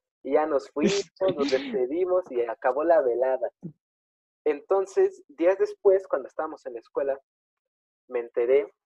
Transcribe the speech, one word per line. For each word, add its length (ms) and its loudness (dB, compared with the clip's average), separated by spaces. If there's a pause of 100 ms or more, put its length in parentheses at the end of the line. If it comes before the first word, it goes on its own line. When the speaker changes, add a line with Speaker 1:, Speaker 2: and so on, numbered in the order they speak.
(240)
Speaker 1:
Y 100 -8
ya 140 2
nos 240 -2
fuimos, 320 0 (320)
nos 160 -2
Speaker 2:
<laughs> 340 -2
Speaker 1:
despedimos 460 0
y 120 -2
acabó 400 -2
la 180 4
velada. 500 0 (920)
Entonces, 840 0
días 300 2
después, 500 2
cuando 200 -4
estábamos 380 -10
en 80 -12
la 60 -12
escuela, 400 -4 (880)
me 120 -6
enteré 520 2 (140)